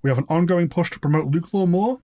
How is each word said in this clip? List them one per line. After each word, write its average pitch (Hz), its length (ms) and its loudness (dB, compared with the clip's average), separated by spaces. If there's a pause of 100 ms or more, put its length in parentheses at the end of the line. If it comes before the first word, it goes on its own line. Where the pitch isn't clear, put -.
We 139 60 2
have 123 80 2
an 131 100 -2
ongoing 175 420 2
push 170 220 -2
to - 80 -16
promote 151 280 0
Luke 160 260 -4
Law 196 120 0
more 196 380 0